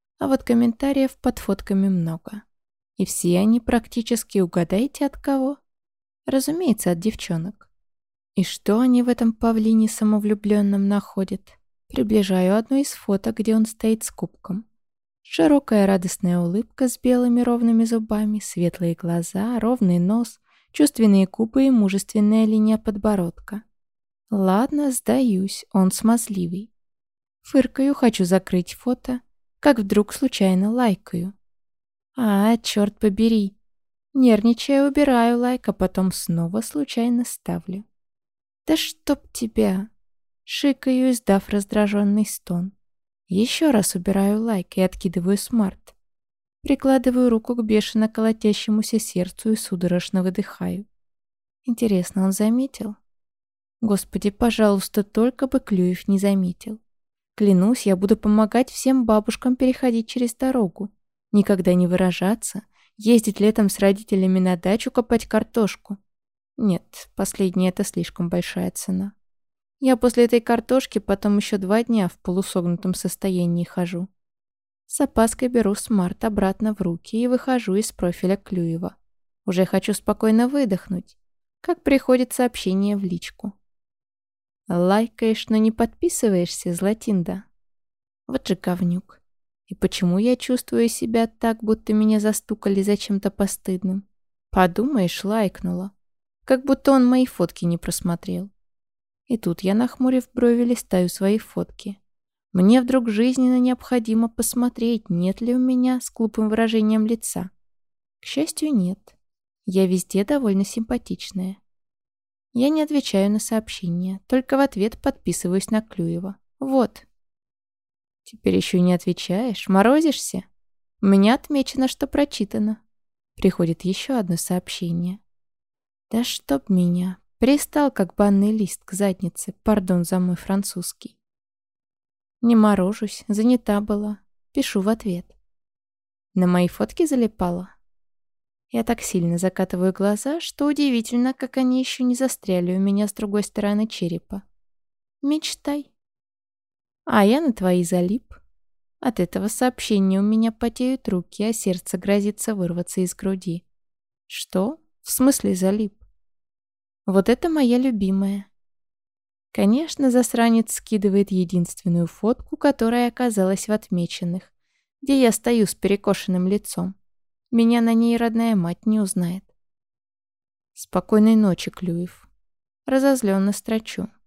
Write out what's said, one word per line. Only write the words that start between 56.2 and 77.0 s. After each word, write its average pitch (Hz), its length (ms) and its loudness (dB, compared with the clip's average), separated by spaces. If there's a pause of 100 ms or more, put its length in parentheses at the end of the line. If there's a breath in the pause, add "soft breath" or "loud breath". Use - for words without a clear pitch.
Клянусь, 202 480 4
я 196 120 2
буду 202 200 2
помогать 214 540 2
всем 262 340 0
бабушкам 226 520 0
переходить 247 520 0
через 240 260 -4
дорогу. 240 560 -2 (400)
Никогда 190 440 4
не 180 120 4
выражаться, 185 760 -2 (340)
ездить 214 440 2
летом 214 280 4
с - 100 -4
родителями 196 600 2
на 185 180 2
дачу 196 340 -2
копать 233 360 -2
картошку. 220 720 -2 (580)
Нет, - 580 -4
последнее — 185 560 -2
это 202 140 -4
слишком - 460 -6
большая 180 400 -4
цена. 190 420 -6 (680)
Я 262 160 4
после 240 280 2
этой 233 160 4
картошки 240 580 -2
потом 202 380 0
ещё 208 200 -2
два 202 280 0
дня 214 240 2
в - 100 -10
полусогнутом 180 760 -2
состоянии 175 720 -2
хожу. 180 440 -6 (800)
С - 140 -10
опаской 247 480 0
беру 220 260 2
смарт 190 500 -2
обратно 208 500 -2
в - 60 -12
руки 185 420 -4